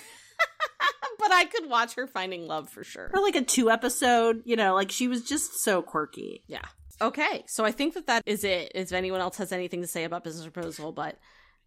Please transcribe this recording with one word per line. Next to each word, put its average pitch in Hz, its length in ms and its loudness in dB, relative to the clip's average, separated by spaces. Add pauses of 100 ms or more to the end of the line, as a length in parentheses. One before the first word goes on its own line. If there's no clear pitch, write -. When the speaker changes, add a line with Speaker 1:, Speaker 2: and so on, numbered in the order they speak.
Speaker 1:
<laughs> - 40 -20 (1080)
But 415 160 4
I 359 140 8
could 320 240 -6
watch 233 240 2
her 262 120 -6
finding 185 400 -6
love 156 220 -6
for - 160 -14
sure. - 300 -12
Speaker 2:
Or, 392 80 4
like, 392 140 4
a 277 60 2
two 247 280 4
episode, 226 720 4
you 233 120 0
know, 196 180 4
like, 196 160 2
she 247 180 0
was 247 140 -2
just - 400 -4
so 190 180 4
quirky. 147 680 -6
Speaker 1:
Yeah. - 160 -12 (360)
Okay, 277 460 0
so - 180 0
I 214 60 4
think 294 240 0
that 339 140 -10
that 226 180 2
is 208 180 0
it. 180 300 0
If 185 180 -4
anyone 185 280 0
else 180 180 -2
has 185 140 -4
anything 180 280 -4
to 175 60 -6
say 165 180 -4
about 170 180 -6
Business 165 260 -10
Proposal, 160 440 -8
but 147 260 -8 (480)